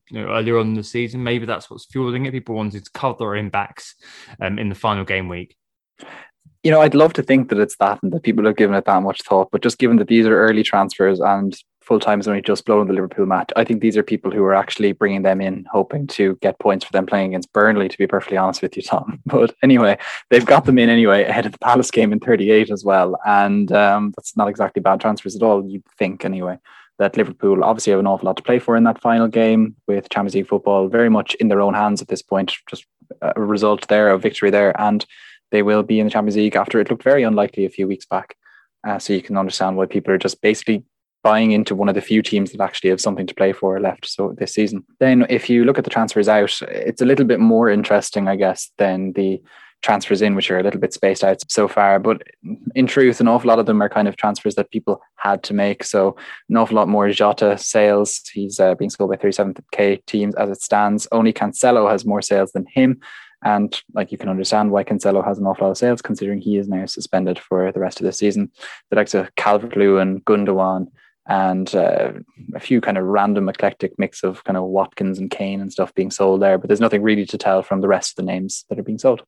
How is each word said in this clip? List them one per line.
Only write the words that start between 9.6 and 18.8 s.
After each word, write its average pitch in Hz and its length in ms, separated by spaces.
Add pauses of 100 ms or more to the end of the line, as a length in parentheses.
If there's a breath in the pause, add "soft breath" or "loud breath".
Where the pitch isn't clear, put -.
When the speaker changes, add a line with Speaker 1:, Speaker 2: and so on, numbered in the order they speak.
Speaker 2:
just 120 160
given 117 200
that 104 100
these 113 180
are 110 140
early 110 220
transfers 98 580
and 98 340 (260)
full 113 180
time 104 220
has 101 80
only 101 120
just 101 240
blown 104 220
the 95 60
Liverpool 95 340
match, 92 300
I 113 80
think 113 160
these 107 160
are 104 80
people 101 260
who 104 140
are 95 100
actually 101 380
bringing 98 300
them 190 180
in, 190 280
hoping 139 400
to 95 320
get - 200
points 95 240
for - 80
them 95 140
playing 95 240
against 92 220
Burnley, 104 360
to - 100
be 98 80
perfectly 98 300
honest 95 260
with 92 140
you, 95 60